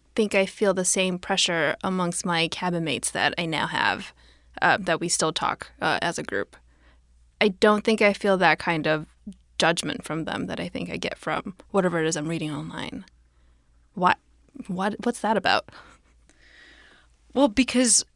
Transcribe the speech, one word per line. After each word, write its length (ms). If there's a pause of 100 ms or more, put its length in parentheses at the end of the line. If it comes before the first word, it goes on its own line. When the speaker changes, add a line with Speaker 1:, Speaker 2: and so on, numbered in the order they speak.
(160)
Speaker 1:
think 200
I 100
feel 280
the 120
same 320
pressure 640
amongst 440
my 240
cabin 340
mates 280
that 260
I 80
now 220
have, 440 (500)
uh, 200
that 180
we 80
still 240
talk, 400 (100)
uh, 200
as 180
a 40
group. 340 (840)
I 100
don't 360
think 160
I 100
feel 260
that 220
kind 260
of 200 (520)
judgment 460
from 220
them 220
that 120
I 80
think 220
I 80
get 200
from 380 (160)
whatever 320
it 40
is 100
I'm 100
reading 240
online. 540 (880)
What, 240 (480)
what, 360
what's 180
that 160
about? 320 (1600)
Speaker 2:
Well, 140
because 580 (100)